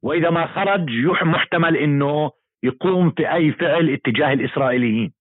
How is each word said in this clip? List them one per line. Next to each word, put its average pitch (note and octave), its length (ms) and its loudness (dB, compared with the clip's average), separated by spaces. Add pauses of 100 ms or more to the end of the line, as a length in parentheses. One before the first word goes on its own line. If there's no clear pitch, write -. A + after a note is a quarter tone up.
وإذا D#3+ 260 0
ما E3+ 180 0
خرج G3 420 -2
يح-، C3 340 0
محتمل E3 540 0
إنه D3 540 0 (320)
يقوم F3 480 2
في D3+ 220 -2
أي D#3+ 180 2
فعل E3 380 0
اتجاه C3+ 440 0
الإسرائيليين B2 880 -2